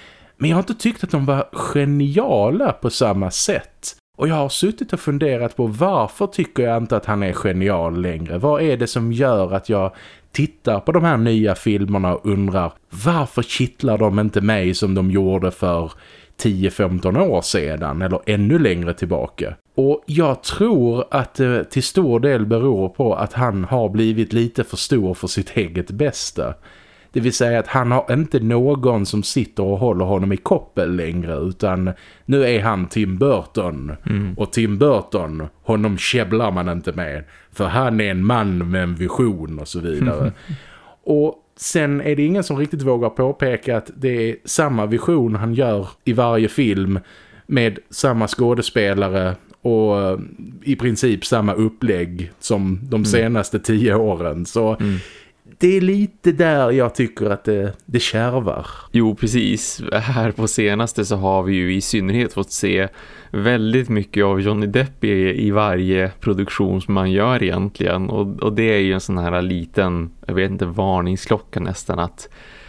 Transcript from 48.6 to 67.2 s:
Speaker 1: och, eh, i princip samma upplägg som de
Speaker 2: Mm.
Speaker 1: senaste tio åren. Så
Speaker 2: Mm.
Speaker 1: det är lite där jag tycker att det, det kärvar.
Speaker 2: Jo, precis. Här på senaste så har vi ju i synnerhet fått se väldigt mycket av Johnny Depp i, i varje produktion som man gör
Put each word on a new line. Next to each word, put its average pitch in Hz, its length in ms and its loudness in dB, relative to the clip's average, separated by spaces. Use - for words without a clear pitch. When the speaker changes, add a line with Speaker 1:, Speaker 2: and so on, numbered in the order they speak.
Speaker 1:
och, 110 400 2
eh, 95 180 0
i 139 120 0
princip 117 500 0
samma 104 280 2
upplägg 90 840 -2
som 95 440 0
de 127 120 -4
Speaker 2:
Mm. 107 100 0
Speaker 1:
senaste 113 540 0
tio 107 360 2
åren. 87 500 0
Så 110 340 0
Speaker 2:
Mm. 101 160 0
Speaker 1:
det 185 200 4
är 185 40 2
lite 190 500 2
där 143 400 4
jag 127 240 2
tycker 110 340 0
att 101 140 -4
det, 101 300 0
det 120 140 0
kärvar. 117 680 -2
Speaker 2:
Jo, 110 240 4
precis. 110 640 -2
Här 113 380 0
på 110 160 -2
senaste 107 580 0
så 104 100 -2
har 95 280 2
vi 98 100 0
ju 92 220 0
i 101 60 -2
synnerhet 107 520 0
fått 98 180 -4
se 95 360 0
väldigt 117 580 0
mycket 104 360 0
av 98 160 2
Johnny 104 260 0
Depp 127 360 -2
i, 95 440 2
i 101 40 2
varje 92 680 2
produktion 95 600 0
som 101 120 -2
man 95 180 2
gör 113 320 2